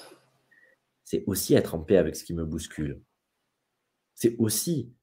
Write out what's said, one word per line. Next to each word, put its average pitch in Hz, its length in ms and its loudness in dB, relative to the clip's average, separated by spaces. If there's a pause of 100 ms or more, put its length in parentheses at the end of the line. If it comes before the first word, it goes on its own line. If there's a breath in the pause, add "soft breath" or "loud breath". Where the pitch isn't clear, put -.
(1080 loud breath)
C'est - 200 -2
aussi 98 280 0
être - 200 2
en 82 60 -4
paix 90 180 4
avec 78 180 2
ce - 80 -12
qui - 80 -10
me 82 140 -4
bouscule. 78 560 -6 (1120)
C'est 117 240 2
aussi, 120 520 0 (120)